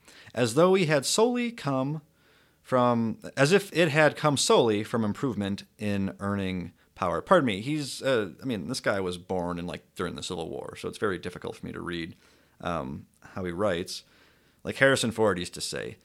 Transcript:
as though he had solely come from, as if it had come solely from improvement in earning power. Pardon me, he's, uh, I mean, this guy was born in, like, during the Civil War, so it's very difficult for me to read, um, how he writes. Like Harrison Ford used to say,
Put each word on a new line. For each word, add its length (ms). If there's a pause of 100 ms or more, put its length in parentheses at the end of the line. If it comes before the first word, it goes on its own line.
(340)
as 200
though 200
he 120
had 200
solely 440
come 520 (600)
from, 560 (180)
as 160
if 240
it 120
had 280
come 200
solely 480
from 200
improvement 600 (140)
in 420
earning 520 (220)
power. 260
Pardon 260
me, 160
he's, 400
uh, 280 (100)
I 40
mean, 240
this 120
guy 200
was 180
born 400
in, 80
like, 160 (120)
during 200
the 80
Civil 260
War, 280
so 120
it's 100
very 200
difficult 380
for 100
me 60
to 80
read, 340 (460)
um, 460 (280)
how 100
he 60
writes. 540 (580)
Like 140
Harrison 340
Ford 280
used 160
to 80
say, 420